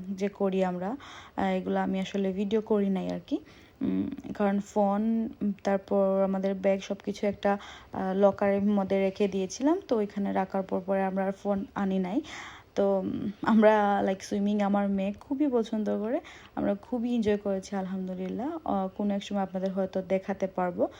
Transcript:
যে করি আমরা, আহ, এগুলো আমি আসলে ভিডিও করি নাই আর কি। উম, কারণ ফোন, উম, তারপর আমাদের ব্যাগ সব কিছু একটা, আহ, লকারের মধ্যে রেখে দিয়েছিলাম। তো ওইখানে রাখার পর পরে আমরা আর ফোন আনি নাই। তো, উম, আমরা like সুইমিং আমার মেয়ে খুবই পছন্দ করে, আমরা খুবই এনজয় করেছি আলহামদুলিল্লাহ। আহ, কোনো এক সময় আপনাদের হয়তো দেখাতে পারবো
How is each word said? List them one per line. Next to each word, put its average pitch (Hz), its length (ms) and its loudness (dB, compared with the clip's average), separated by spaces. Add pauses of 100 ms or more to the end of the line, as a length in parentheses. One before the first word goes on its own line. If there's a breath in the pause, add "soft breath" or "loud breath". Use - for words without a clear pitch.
যে 196 200 -2
করি 190 360 0
আমরা, 180 320 -4 (400 loud breath)
আহ, 196 80 0
এগুলো 190 360 0
আমি 190 200 0
আসলে 190 320 -2
ভিডিও 208 280 0
করি 208 280 2
নাই 180 200 0
আর 175 180 -4
কি। 320 120 -2 (420 loud breath)
উম, - 300 0 (240)
কারণ 202 260 2
ফোন, 214 680 0 (140)
উম, 202 100 0 (120)
তারপর 196 600 2
আমাদের 190 300 0
ব্যাগ 196 260 2
সব 196 240 -6
কিছু 202 220 -4
একটা, 202 320 0 (340 loud breath)
আহ, 190 220 -2
লকারের 202 480 4
মধ্যে 196 360 2
রেখে 196 300 2
দিয়েছিলাম। 220 600 0
তো 240 80 2
ওইখানে 202 360 -2
রাখার 190 300 0
পর 190 240 -2
পরে 196 160 2
আমরা 190 220 0
আর 196 80 0
ফোন 196 320 -2 (100)
আনি 190 240 0
নাই। 190 220 0 (540 loud breath)
তো, 196 240 4
উম, 190 320 -4 (120)
আমরা 214 640 6
like 196 160 -2
সুইমিং 208 400 0
আমার 202 260 2
মেয়ে 196 320 0
খুবই 285 280 -2
পছন্দ 220 500 0
করে, 233 220 -2 (360 loud breath)
আমরা 202 180 0
খুবই 240 400 -4
এনজয় 208 220 2
করেছি 196 400 -4
আলহামদুলিল্লাহ। 190 880 -4
আহ, 190 240 0
কোনো 202 260 -2
এক 202 80 -4
সময় 196 200 -2
আপনাদের 185 300 -2
হয়তো 190 300 -2
দেখাতে 190 440 -2
পারবো 185 420 -2 (120)